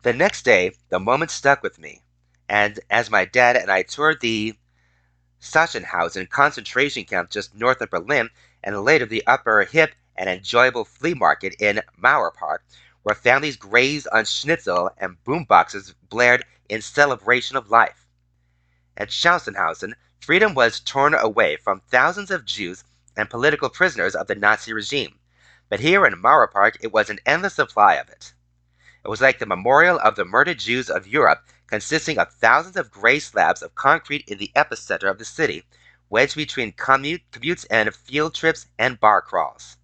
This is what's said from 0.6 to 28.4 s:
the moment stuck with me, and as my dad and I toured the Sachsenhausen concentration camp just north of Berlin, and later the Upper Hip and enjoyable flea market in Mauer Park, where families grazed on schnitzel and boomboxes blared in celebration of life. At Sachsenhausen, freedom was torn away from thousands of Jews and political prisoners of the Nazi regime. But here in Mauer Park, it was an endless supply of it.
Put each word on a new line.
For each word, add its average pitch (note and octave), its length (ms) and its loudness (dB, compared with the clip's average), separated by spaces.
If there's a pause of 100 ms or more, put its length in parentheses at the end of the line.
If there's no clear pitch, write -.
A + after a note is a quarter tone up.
the F#2 100 -2
moment C3 320 -2
stuck C#3 300 0
with - 160 -10
me, D#2 240 -20 (460)
and G#2 300 0 (120)
as A2+ 200 -2
my G2 140 2
dad B2 320 2
and F#2+ 140 0
I F#2+ 120 2
toured D3+ 380 -2
the A2 340 -4 (880)
Sachsenhausen F#2 880 -2
concentration C3+ 760 -2
camp F2 260 -6
just - 240 -10
north A#2+ 260 -2
of A2 100 -8
Berlin, A2 400 -4 (320)
and G2+ 200 -6
later C3 240 2
the G#2+ 200 -6
Upper A2+ 360 2
Hip D#3 320 0 (220)
and F#2 140 -6
enjoyable A#2 540 0
flea E3 300 -6
market F#2 460 0
in G#2 220 0 (200)
Mauer A#2+ 300 2
Park, D#2+ 320 -10 (380)
where G#2 120 -2
families C3+ 420 0
grazed B2+ 560 -2
on A2 120 2
schnitzel G2 720 -4
and F#2 260 -10
boomboxes G#2 680 0 (140)
blared B2 360 2 (240)
in G#2+ 140 -8
celebration B2+ 760 0
of G#2+ 140 -6
life. - 360 2 (880)
At G#2 140 -10
Sachsenhausen, G2 840 -2 (260)
freedom F#3 360 0
was B2 260 2
torn C#3+ 340 0
away G#2 440 0
from F#2+ 220 -4
thousands F3+ 520 -2
of D#3 120 -6
Jews F#2+ 380 -10 (340)
and G#2 140 -6
political C#3+ 380 0
prisoners A#2 480 -2
of G2 100 -6
the G2+ 80 -4
Nazi G#2 380 0
regime. A2 480 -8 (480)
But G2+ 100 -4
here F3 260 2
in F#2+ 160 0
Mauer B2 300 4
Park, G2+ 300 2
it A2+ 120 -8
was G#2+ 160 2
an G#2 180 -10
endless F3 280 -2
supply G#2 400 2
of C#2 140 -6
it. - 240 -20 (720)